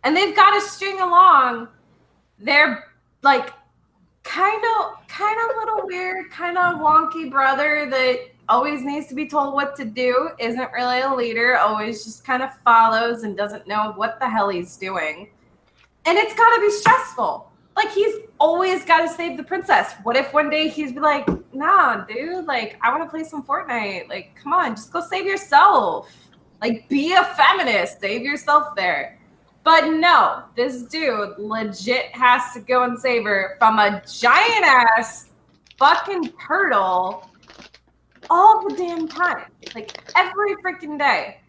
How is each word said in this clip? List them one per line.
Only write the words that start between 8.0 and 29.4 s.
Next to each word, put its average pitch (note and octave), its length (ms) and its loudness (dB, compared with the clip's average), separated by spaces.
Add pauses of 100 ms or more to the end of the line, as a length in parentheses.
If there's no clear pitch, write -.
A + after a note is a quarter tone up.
always C4 320 0
needs C#4+ 260 -8
to B3+ 80 -16
be D4 100 -6
told C#4+ 280 -4
what C#4 240 -4
to C4+ 80 -10
do, B3+ 520 -2
isn't A#3+ 360 -6
really B3 260 -2
a C4+ 160 -2
leader, A#3+ 420 0
always G#3+ 460 -2
just - 220 -16
kinda C4 280 -4 (120)
follows A3+ 580 4
and G3+ 140 -8
doesn't G#3 300 -6
know G#3 280 -4
what A3+ 240 -6
the B3+ 80 -2
hell G#3+ 220 0
he's F3+ 260 -8
doing. F3+ 540 -8 (760)
And F4 120 2
it's A4 160 0
gotta A#4 260 4
be G#4 120 2
stressful. G#4 800 0 (260)
Like, G#4+ 160 0
he's G#4 240 0 (240)
always F4+ 460 2
gotta E4 220 4
save E4+ 280 -6
the D4+ 80 -12
princess. D#4 500 -2 (100)
What A#3+ 120 -2
if C#4 160 0
one D4 180 2
day D#4 180 0
he's D4+ 240 -6
be C4+ 80 -10
like, D4 280 0 (280)
"Nah, C#4 500 2
dude, D#4+ 400 -8
like, A#3 380 -6
I A#3+ 80 2
wanna D#4+ 180 -6
play D#4+ 140 -10
some D#4 180 -12
Fortnite. A#3+ 680 -6
Like, F3+ 260 -14
come C#4+ 180 -8
on, B3 220 0
just - 160 -18
go F4 100 -6
save F#4 240 -6
yourself. D4+ 840 2 (540)
Like, A3+ 260 -4
be D4 260 -2
a F4+ 100 6
feminist, C#4 760 0
save G#3+ 220 -4
yourself D4 540 0
there." E3 420 -4 (460)